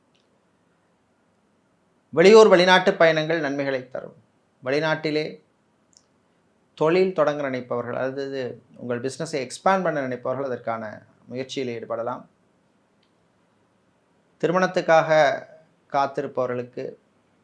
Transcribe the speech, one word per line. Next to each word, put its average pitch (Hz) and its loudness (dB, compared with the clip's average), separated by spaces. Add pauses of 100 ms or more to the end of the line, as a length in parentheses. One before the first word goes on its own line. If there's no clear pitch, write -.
(2250)
வெளியூர் 208 10
வெளிநாட்டு 185 4
பயணங்கள் 160 2
நன்மைகளை 139 -4 (140)
தரும். - -14 (460)
வெளிநாட்டிலே 151 -2 (1600)
தொழில் 185 0
தொடங்க 147 0
நினைப்பவர்கள், 123 -8
அதாவது 135 -8 (400)
உங்கள் 120 -6
பிசினஸை 151 -8
எக்ஸ்பேண்ட் 190 -2
பண்ண 156 -4
நினைப்பவர்கள் 127 -6
அதற்கான 117 -8 (480)
முயற்சியில் 127 -8
ஈடுபடலாம். 117 -10 (2250)
திருமணத்துக்காக 170 2 (840)
காத்திருப்பவர்களுக்கு 131 -4 (600)